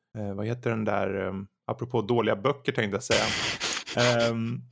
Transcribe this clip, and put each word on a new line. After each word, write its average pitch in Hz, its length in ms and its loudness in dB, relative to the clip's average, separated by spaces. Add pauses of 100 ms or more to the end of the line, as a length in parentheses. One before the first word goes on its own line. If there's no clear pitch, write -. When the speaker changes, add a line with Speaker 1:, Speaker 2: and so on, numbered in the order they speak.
(180)
Speaker 1:
eh, 101 160 -6
vad 104 120 -4
heter 117 240 -2
den 110 140 0
där, 98 440 0
ehm, 98 180 -6 (200)
apropå 120 360 -2
dåliga 107 340 2
böcker, 135 360 0
tänkte 104 240 0
jag 123 60 -6
säga. 110 220 2 (720)
Speaker 2:
<laughs> 120 340 4
Speaker 1:
Ehm, 117 300 -2 (120)